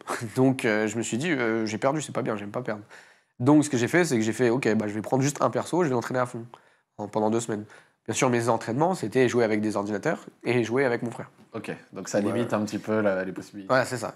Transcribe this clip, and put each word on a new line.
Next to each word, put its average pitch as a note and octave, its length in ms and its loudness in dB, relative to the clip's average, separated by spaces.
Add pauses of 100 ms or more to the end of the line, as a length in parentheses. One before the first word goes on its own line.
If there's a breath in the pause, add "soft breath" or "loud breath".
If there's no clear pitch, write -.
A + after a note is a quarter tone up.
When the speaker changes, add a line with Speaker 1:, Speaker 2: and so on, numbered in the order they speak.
(160)
Speaker 1:
<laughs> A2 200 -8
Donc, C3 300 4
euh, G#2+ 220 2
je G#2+ 100 -4
me A2+ 40 0
suis A2 160 -2
dit, E3 140 -2
euh, « A2+ 340 0
J'ai G#2+ 140 -4
perdu, D3 220 0
c'est C#3+ 100 -10
pas A#2+ 100 -4
bien, A#2+ 140 -2
j'aime G2+ 160 -10
pas A#2+ 100 -6
perdre. » G#2+ 220 -8 (560 loud breath)
Donc C#3+ 260 6
ce D3 60 -6
que B2 60 2
j'ai A2+ 100 2
fait, E3 180 4
c'est C3+ 120 0
que G#2+ 60 2
j'ai A2 100 0
fait, « B2 180 2
Ok, A#2+ 240 2
bah, G#2+ 120 0
je G2+ 60 -6
vais G#2+ 80 -4
prendre C3 220 0
juste C#3+ 180 -2
un B2+ 80 4
perso, C#3+ 340 0
je D#3 60 2
vais B2+ 60 2
l'entraîner B2 240 -2
à B2 80 0
fond A#2 180 -12 (520 loud breath)
en, G#2 100 -8
pendant G#2+ 240 0
deux A2+ 80 2
semaines. » G#2+ 260 -4 (420 loud breath)
Bien A2 80 -4
sûr, C3 160 4
mes A#2+ 180 2
entraînements, B2+ 460 0
c'était A#2+ 340 2
jouer A#2 140 2
avec G#2+ 180 2
des G#2 160 -2
ordinateurs G#2 480 -2 (180)
et A#2+ 200 2
jouer B2 220 0
avec A#2+ 180 0
mon A#2 80 -4
frère. - 180 -12 (240)
Speaker 2:
Ok, - 180 -10 (220)
donc F#2+ 160 -10
ça - 100 0
Speaker 1:
Ouais. G2+ 60 2
Speaker 2:
limite A2+ 260 -2
un G#2+ 140 0
petit G#2 140 -6
peu A2 200 0
la, F#2+ 240 2
les F#2 80 -6
possibilités. G2 360 -12
Speaker 1:
Voilà, B2+ 180 4
c'est B2 120 -4
ça. A2 180 -8